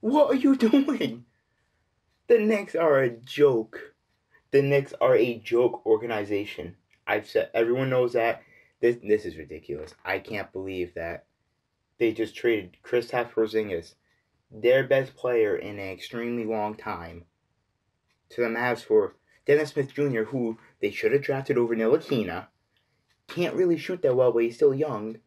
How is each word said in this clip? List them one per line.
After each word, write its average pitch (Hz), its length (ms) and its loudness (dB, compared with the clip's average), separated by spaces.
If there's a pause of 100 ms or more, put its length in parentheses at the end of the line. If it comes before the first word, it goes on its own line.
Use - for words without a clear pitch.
What 277 300 4
are 269 40 4
you 269 200 4
<laughs> - 20 -6
doing? 220 680 2 (1000)
The 240 120 6
Knicks 208 360 -2
are 156 260 2
a 127 80 0
joke. 120 880 -2 (560)
The 139 100 4
Knicks 139 380 0
are 127 160 4
a 117 200 2
joke 117 500 -2
organization. 104 920 -2 (300)
I've 104 220 -4
said, - 260 -2
everyone 123 360 0
knows 123 240 2
that. 113 300 0 (380)
This, 120 220 2
this 104 220 2
is 82 120 -10
ridiculous. 76 560 -14 (120)
I 98 140 -4
can't 101 340 -12
believe 92 400 -8
that 82 320 -10 (720)
they 113 160 0
just 107 220 -6
traded 104 480 -2
Kristaps 120 480 -4
Porzingis, 107 640 -4 (540)
their 123 380 2
best 135 280 0
player 113 400 0
in 104 240 -10
an 98 100 -10
extremely 117 560 -8
long 107 300 -6
time, 85 500 -12 (1040)
to - 120 -4
the 120 60 0
Mavs 117 360 -2
for 107 320 2 (300)
Dennis 147 240 4
Smith 139 240 -6
Junior, 131 320 -2
who 117 320 -4 (240)
they 104 100 -2
should 110 200 0
have 139 100 2
drafted 135 360 -2
over 117 180 2
Ntilikina. 113 720 0 (800)
Can't - 280 -4
really 175 220 2
shoot 175 240 -8
that 127 140 2
well, 127 160 4
but 117 120 2
he's 117 120 -2
still 143 180 4
young. 117 540 -4